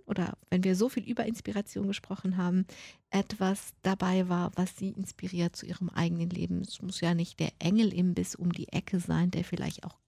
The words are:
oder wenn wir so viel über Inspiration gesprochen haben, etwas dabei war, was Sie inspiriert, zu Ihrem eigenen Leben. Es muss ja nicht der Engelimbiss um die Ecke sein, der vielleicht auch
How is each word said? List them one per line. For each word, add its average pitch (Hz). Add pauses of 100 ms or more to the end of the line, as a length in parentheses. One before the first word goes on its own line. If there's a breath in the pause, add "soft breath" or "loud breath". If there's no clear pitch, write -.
oder 196 (140)
wenn 180
wir 190
so 214
viel 240
über 233
Inspiration 208
gesprochen 190
haben, 185 (440 loud breath)
etwas 196 (100)
dabei 185
war, 175
was 185
Sie 190
inspiriert, 180
zu -
Ihrem 175
eigenen 170
Leben. 175
Es -
muss 185
ja 175
nicht 170
der 160
Engelimbiss 180
um 175
die 165
Ecke -
sein, 170
der 175
vielleicht -
auch -